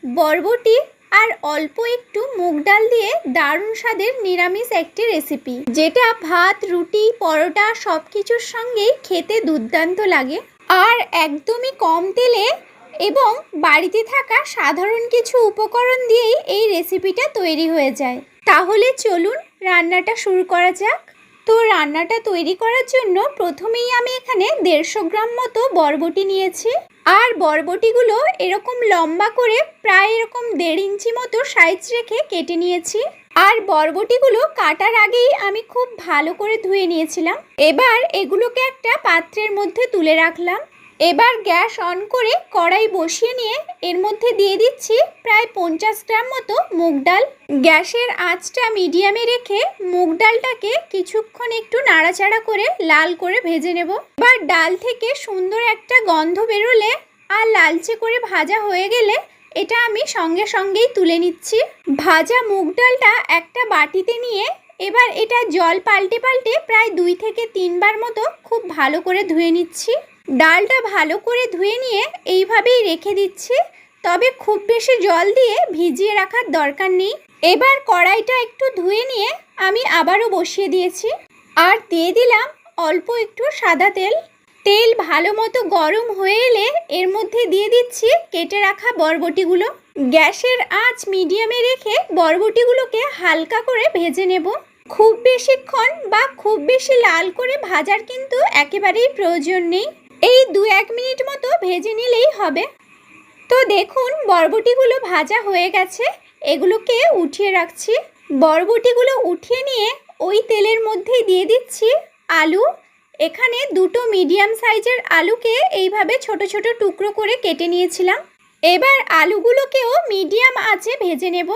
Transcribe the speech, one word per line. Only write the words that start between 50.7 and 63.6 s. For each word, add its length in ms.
কিছুক্ষণ 600
একটু 260
নাড়াচাড়া 500
করে 260
লাল 340
করে 300
ভেজে 280
নেব। 180
এবার 180
ডাল 200
থেকে 220
সুন্দর 360
একটা 200
গন্ধ 280
বেরোলে 420
আর 160
লালচে 400
করে 220
ভাজা 320
হয়ে 280
গেলে 260
এটা 200
আমি 220
সঙ্গে 400
সঙ্গেই 480
তুলে 240
নিচ্ছি। 380
ভাজা 360
মুগ 260
ডালটা 360
একটা 300